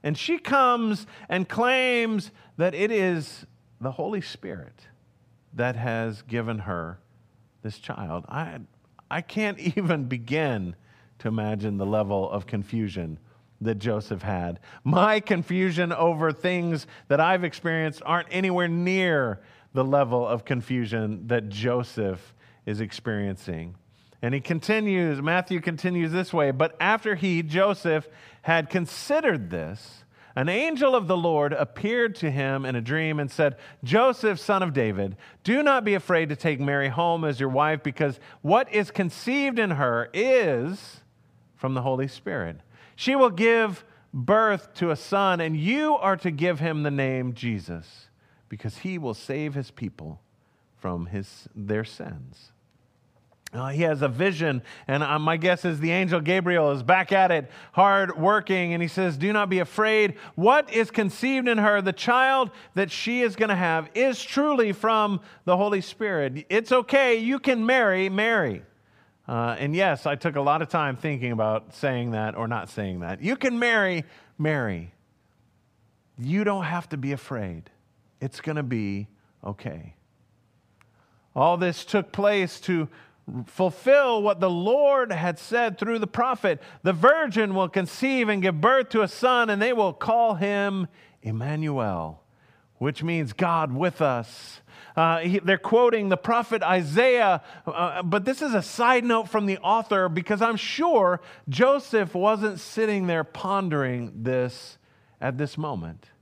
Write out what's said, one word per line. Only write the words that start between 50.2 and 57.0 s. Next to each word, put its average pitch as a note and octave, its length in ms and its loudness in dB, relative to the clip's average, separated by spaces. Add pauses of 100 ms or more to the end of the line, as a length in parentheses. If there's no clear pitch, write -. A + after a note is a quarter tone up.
from F2 300 -6
his, G2 480 -12
their G#2+ 280 -4
sins.'" - 680 -16 (1000)
Uh, B2+ 160 -6
he D3+ 140 0
has D3+ 180 0
a C#3+ 80 2
vision, D3+ 520 0 (260)
and, C#3+ 140 0
uh, D3 160 0
my D#3+ 200 0
guess F3 260 0
is E3 160 -2
the E3 120 0
angel F3+ 280 2
Gabriel E3+ 520 2
is C3 120 -2
back F#3 300 4